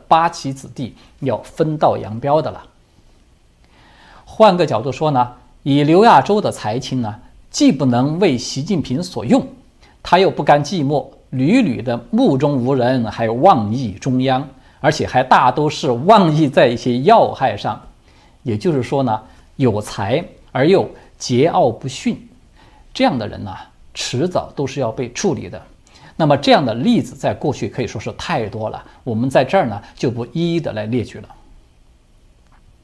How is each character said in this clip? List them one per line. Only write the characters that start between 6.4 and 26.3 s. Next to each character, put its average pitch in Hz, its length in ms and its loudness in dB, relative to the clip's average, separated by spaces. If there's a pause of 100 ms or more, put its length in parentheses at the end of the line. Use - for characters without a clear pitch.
才 110 260 -6
情 131 240 -6
呢， 110 140 -6 (340)
既 277 220 2
不 143 120 0
能 135 360 2
为 160 180 2
习 - 240 -8
近 175 180 -2
平 135 220 -4
所 117 240 -8
用， 233 180 2 (600)
他 180 160 2
又 185 100 4
不 147 140 -4
甘 147 200 4
寂 156 220 -4
寞， 143 220 -2 (240)
屡 170 320 2
屡 120 180 -2
的 120 180 -4 (120)
目 220 260 2
中 143 200 0
无 127 180 0
人， 123 340 0
还 117 180 -4
妄 117 460 2
议 120 200 -6
中 127 280 -2
央， 131 260 -2 (320)
而 151 120 0
且 135 160 -2
还 127 160 0
大 147 280 4
都 151 160 0
是 151 220 -4
妄 165 420 4
议 151 160 2
在 143 200 4
一 117 100 0
些 123 240 -2
要 180 300 6
害 110 260 -4
上。 - 240 -8 (640)
也 113 120 -4
就 135 160 -2
是 131 120 0
说 139 180 -2
呢， 110 180 -2 (360)
有 110 260 0
才 117 420 -4 (280)
而 131 160 0
又 185 200 4 (320)
桀 131 300 2
骜 156 220 2
不 131 160 -8
驯， - 420 -8 (640)
这 254 120 -4
样 165 120 0
的 104 100 -4
人 98 160 -12
呢， 98 80 -10 (440)
迟 135 320 -4
早 - 280 -4
都 139 120 -4
是 139 120 -8
要 113 120 -2
被 120 220 -8
处 175 200 -2
理 107 160 -10
的。 98 100 -14 (560)
那 160 120 0
么 143 100 4